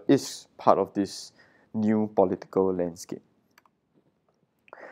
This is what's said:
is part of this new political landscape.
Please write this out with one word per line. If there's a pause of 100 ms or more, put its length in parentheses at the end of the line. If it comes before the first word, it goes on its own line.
is (100)
part
of
this (400)
new
political
landscape. (1700)